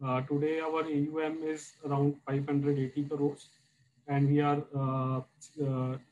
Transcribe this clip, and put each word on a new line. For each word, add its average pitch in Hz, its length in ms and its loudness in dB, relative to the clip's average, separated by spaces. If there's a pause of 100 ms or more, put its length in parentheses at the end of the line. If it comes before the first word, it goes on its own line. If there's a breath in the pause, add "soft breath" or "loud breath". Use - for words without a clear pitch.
Uh, 127 180 0
today, 151 380 0
our 160 240 0
A 160 100 -2
U 151 260 0
M 156 220 -2
is 156 300 -6 (120)
around 143 320 2 (100)
five 139 200 -2
hundred 143 320 2
eighty 135 260 -2
crores, 143 440 -2 (580)
and 139 220 2
we 147 120 4
are, 147 220 2 (120)
uh, 131 460 0 (440)
uh, 131 320 -2 (160)